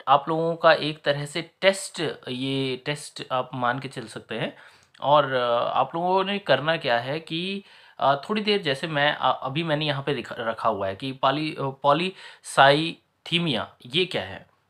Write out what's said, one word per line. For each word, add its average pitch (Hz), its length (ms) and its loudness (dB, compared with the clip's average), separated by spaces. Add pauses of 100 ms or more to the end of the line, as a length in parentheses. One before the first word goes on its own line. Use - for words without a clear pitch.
आप 151 200 4
लोगों 165 280 -2
का 165 160 6
एक 147 320 -2
तरह 147 220 -2
से 165 240 -8 (100)
टेस्ट, - 420 0 (260)
ये 131 580 -4
टेस्ट - 460 -8
आप 127 220 -2
मान 127 240 0
के 127 100 -8
चल 117 180 -12
सकते - 280 -14
हैं। 151 220 -6 (440)
और, 143 320 4
अ, 123 420 0
आप 135 200 0
लोगों 185 300 2
ने 202 140 -4
करना 165 380 2
क्या 127 220 0
है 135 220 -4
कि, 185 440 -6 (340)
अ, 135 160 4
थोड़ी 214 280 -4
देर, 202 200 0
जैसे 143 240 -2
मैं, 147 300 0
अ, 131 300 0
अभी 135 160 -4
मैंने 156 240 0
यहाँ 139 160 -2
पे 143 120 -2
लिखा, 117 240 -8
रखा 113 300 -4
हुआ 98 180 -2
है 95 100 -4
कि 135 280 -8
poly-, 151 320 0
अ, 135 140 -4 (120)
पॉलीसाइथीमिया 156 1900 2 (120)
ये 165 180 0
क्या 120 180 -4
है। 95 240 -12 (240)